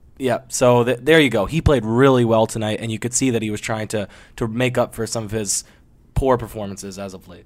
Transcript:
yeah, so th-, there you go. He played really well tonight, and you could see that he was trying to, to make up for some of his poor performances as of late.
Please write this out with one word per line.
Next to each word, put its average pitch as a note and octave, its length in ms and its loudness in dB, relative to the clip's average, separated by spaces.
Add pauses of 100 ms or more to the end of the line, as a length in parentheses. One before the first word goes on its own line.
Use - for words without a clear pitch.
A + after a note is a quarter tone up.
(160)
yeah, B2 320 -2
so B2 360 4
th-, B2 180 0
there D#3 180 6
you C#3+ 80 4
go. G#2+ 180 0
He D3+ 140 -4
played C3 240 2
really B2 400 4
well A2 220 4
tonight, G#2+ 340 -6
and A#2 120 -6
you G#2+ 80 -6
could A#2+ 120 -6
see C3+ 180 0
that A2+ 120 0
he G#2+ 80 -4
was G#2 100 -6
trying G#2+ 280 -6
to, G#2 200 -4 (280)
to B2 120 -4
make B2 300 -2
up A#2 160 -2
for A2+ 120 -4
some A2+ 180 -6
of G2+ 80 -10
his G#2+ 320 -4 (500)
poor C3 240 2
performances G2+ 600 -10
as G2 140 -10
of F#2 160 -20
late. F2 180 -20